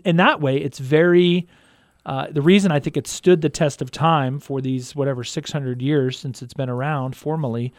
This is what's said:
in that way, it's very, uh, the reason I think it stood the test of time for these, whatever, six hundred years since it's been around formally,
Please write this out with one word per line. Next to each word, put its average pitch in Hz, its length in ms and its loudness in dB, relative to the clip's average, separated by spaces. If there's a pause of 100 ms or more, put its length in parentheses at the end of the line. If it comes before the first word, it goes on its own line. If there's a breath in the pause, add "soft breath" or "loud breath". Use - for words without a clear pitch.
in 170 120 2
that 190 220 4
way, 135 180 0
it's 135 220 -6
very, 175 680 4 (580 soft breath)
uh, 139 240 -6
the 147 120 -2
reason 190 300 6
I 147 80 2
think 151 160 -6
it 139 120 -4
stood 180 340 2
the 156 80 0
test - 320 -2
of 131 100 -8
time 143 480 0
for 135 220 -6
these, 131 340 -6
whatever, 135 300 -2
six - 260 -8
hundred 127 300 -4
years 131 360 0
since - 240 -10
it's 123 120 -16
been 131 160 -6
around 131 480 -4
formally, 127 600 -4